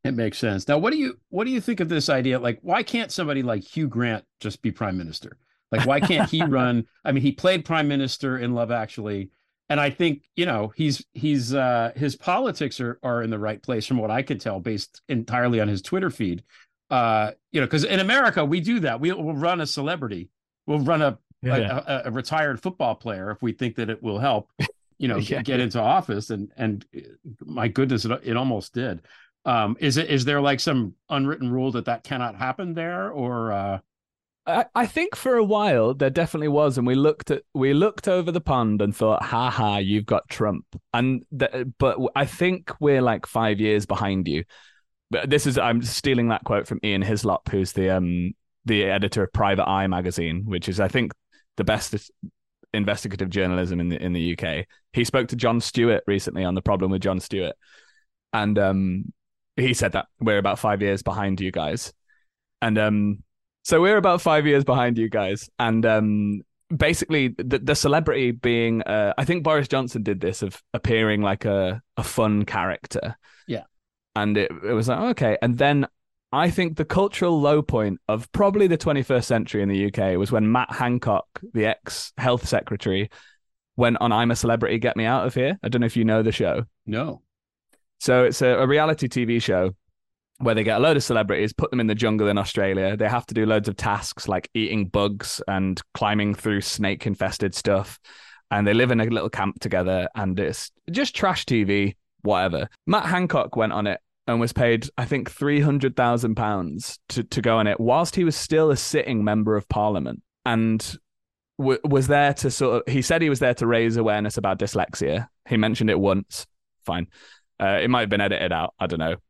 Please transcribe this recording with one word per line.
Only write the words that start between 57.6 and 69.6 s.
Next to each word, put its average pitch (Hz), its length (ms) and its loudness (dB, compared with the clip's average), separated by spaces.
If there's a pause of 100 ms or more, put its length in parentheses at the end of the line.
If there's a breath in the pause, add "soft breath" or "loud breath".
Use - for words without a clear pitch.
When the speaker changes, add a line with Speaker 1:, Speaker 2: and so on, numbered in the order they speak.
Speaker 2:
and, 107 260 0
um, 95 540 0 (460)
he 131 140 2
said 104 200 0
that - 140 -2 (140)
we're 110 160 2
about 98 220 0
five 104 240 0
years 98 200 0
behind 98 380 -2
you 95 100 -2
guys, 82 420 -4 (680)
and, 110 160 0
um, 104 460 0 (400)
so 165 180 4
we're 196 160 6
about 180 240 4
five 151 260 4
years 143 180 6
behind 123 340 2
you 113 100 2
guys, 101 400 -2 (100)
and, 113 280 2
um, 104 560 2 (340)
basically 151 520 2
the, 123 320 -2
the 143 140 0
celebrity 143 580 2
being, 117 500 2
uh, 104 340 0
I 135 80 -2
think 170 200 0
Boris 151 240 2